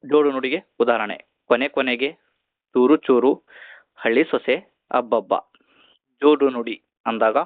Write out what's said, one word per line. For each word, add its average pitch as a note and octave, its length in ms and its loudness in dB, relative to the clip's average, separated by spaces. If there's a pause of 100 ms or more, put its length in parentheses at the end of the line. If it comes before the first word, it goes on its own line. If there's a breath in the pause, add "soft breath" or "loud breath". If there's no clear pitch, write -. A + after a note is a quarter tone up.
ಜೋಡು D3 220 2
ನುಡಿಗೆ C3 320 -6 (160)
ಉದಾಹರಣೆ A2 480 -2 (180)
ಕೊನೆ B2 220 0
ಕೊನೆಗೆ, C3 440 -4 (640)
ಚೂರು C3 220 4
ಚೂರು, C3 480 0 (520 loud breath)
ಹಳ್ಳಿ A#2+ 280 0
ಸೊಸೆ, C#3+ 520 -4 (160)
ಅಬ್ಬಬ್ಬ. A#2 420 -2 (880 soft breath)
ಜೋಡು C#3 280 4
ನುಡಿ A#2+ 340 -8 (220)
ಅಂದಾಗ A2 400 0